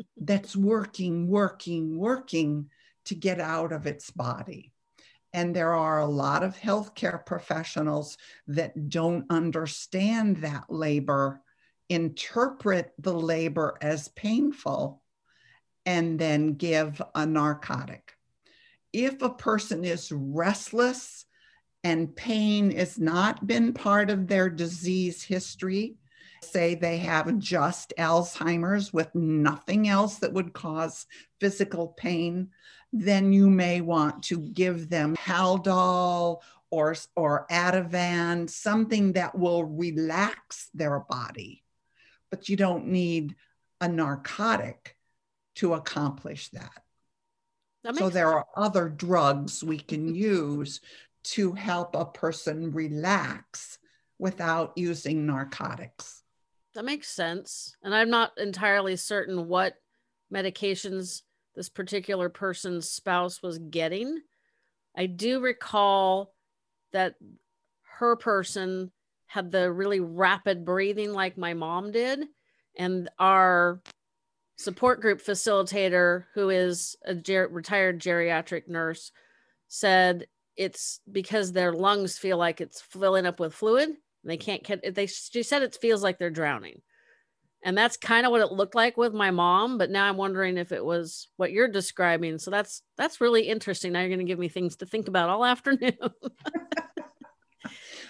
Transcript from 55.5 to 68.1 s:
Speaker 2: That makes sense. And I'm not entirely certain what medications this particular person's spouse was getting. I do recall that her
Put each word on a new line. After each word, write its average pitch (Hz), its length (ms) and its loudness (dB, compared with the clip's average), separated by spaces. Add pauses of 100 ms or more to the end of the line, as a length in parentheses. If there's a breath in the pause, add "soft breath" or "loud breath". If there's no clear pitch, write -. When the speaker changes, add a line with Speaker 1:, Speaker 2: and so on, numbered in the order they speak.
Speaker 2:
That 220 100 -8
makes 294 240 -6
sense. - 760 -6
And 202 100 -2
I'm 226 160 4
not 233 280 2
entirely 196 580 0
certain 180 520 -4
what 180 280 0 (580)
medications 190 880 -4 (340)
this 165 120 -10
particular 190 640 -4
person's 180 580 -6
spouse 180 540 -2
was 170 160 -8
getting. 170 640 -4 (720)
I 185 120 -2
do 220 340 -2
recall 196 920 2 (600)
that 185 220 0 (840)
her 233 180 2